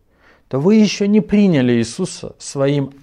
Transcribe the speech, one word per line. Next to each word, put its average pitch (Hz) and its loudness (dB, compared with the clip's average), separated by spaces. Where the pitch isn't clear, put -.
то 131 -4
вы 185 2
еще 208 0
не 208 2
приняли 180 2
Иисуса 120 -6
своим 139 -4